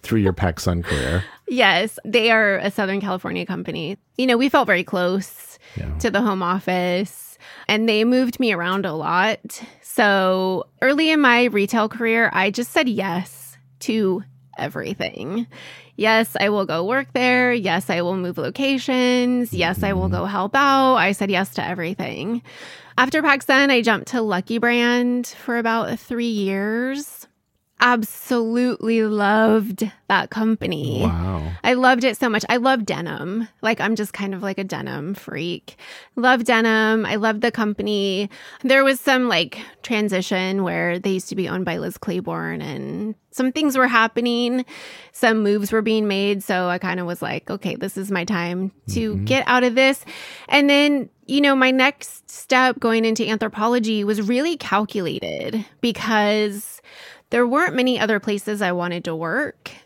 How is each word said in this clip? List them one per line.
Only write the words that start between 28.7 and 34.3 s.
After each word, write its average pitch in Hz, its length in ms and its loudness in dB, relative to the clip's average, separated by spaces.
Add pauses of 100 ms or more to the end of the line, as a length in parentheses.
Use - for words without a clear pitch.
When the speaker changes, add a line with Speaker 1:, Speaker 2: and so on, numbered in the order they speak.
Speaker 2:
loved 214 880 2 (180)
that 196 220 2
company. 175 720 -2
Speaker 1:
Wow. 85 400 0 (220)
Speaker 2:
I 247 100 4
loved 254 300 4
it 233 120 2
so 254 120 0
much. 214 200 0
I 240 80 2
love 247 300 2
denim. 175 600 -6 (140)
Like, 220 180 -2
I'm 214 160 0
just 214 160 -4
kind 196 220 -6